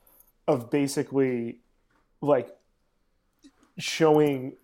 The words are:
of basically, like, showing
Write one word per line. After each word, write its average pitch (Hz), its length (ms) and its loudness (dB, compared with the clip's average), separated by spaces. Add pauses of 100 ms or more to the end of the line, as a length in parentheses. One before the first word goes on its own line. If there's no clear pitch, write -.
(460)
of 123 240 -2
basically, 135 880 -2 (600)
like, 143 300 0 (1300)
showing 151 840 2